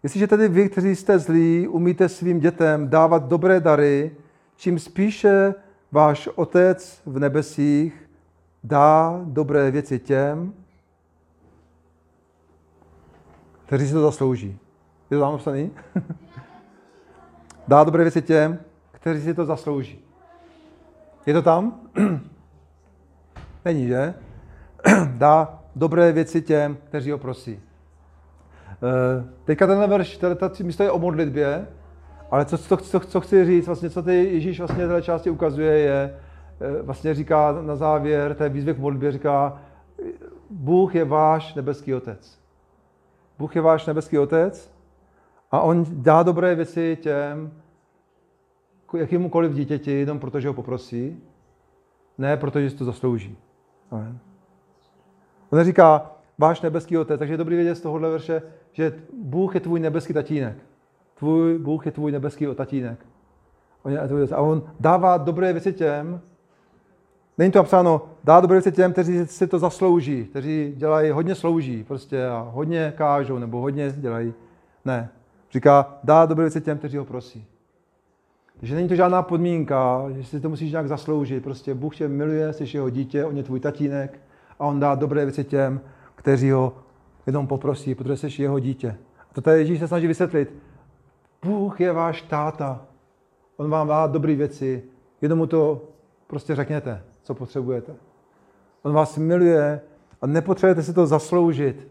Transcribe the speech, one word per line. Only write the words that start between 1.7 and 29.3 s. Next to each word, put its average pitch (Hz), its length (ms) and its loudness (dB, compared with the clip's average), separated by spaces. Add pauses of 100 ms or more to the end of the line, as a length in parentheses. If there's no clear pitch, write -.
svým 175 300 -2
dětem 156 500 2
dávat 160 340 4
dobré 175 360 2
dary, 147 520 4 (440)
čím 175 240 -2
spíše 196 760 2 (360)
váš 147 440 2
Otec 180 720 2
v 135 140 -6
nebesích 147 880 0 (540)
dá 156 600 4
dobré 143 480 0
věci 139 280 -4
těm, 143 540 -2 (3000)
kteří 139 220 -2
si 143 60 -4
to 156 80 2
zaslouží." 123 580 -2 (520)
Je 143 60 0
to 143 60 2
tam 143 80 0
napsaný? 143 400 -6 (240)
<laughs> - 1700 -16
"Dá 143 160 8
dobré 160 200 4
věci 165 180 0
těm, 160 380 2 (320)
kteří 156 300 -6
si 160 120 -4
to 165 120 -2
zaslouží." 139 600 -6 (1200)
Je 147 80 0
to 165 80 2
tam? 175 380 2 (160)
<clears throat> - 1700 -8
Není, 151 220 -2
že? 135 260 -2 (720)
<clears throat> 190 220 6
"Dá 147 520 4 (160)
dobré 165 360 4
věci 160 300 0
těm, 147 360 0 (100)
kteří 143 240 -8
ho 147 60 -6
prosí." 120 420 -12 (1200)
Eh, 127 420 -2 (200)